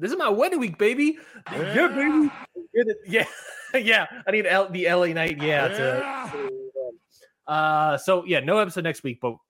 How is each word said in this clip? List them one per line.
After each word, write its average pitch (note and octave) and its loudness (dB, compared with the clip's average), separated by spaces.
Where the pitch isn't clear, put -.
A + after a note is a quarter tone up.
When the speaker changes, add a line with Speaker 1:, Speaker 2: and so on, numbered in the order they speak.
Speaker 1:
this F#3+ -4
is F4+ -2
my D#4 0
wedding D4 2
week, G#3 -4
baby. C#4+ 2
Yeah, G#3+ 2
baby. D4 2
Yeah, G3+ 2
<laughs> - -12
yeah. A3 4
I G3 0
need G#3 2
L-, F#3+ 2
the F3+ 0
L F3+ 4
A E3 0
night, D#3+ -2
yeah, D3 2
to, B2+ -4
Speaker 2:
Yeah. F#3 -4
Speaker 1:
to, - -8
um, - -10
uh, D#3 2
so, F3+ 2
yeah, E3 2
no E3 2
episode F#3 0
next E3 -4
week, B2 -6
but A#2+ -4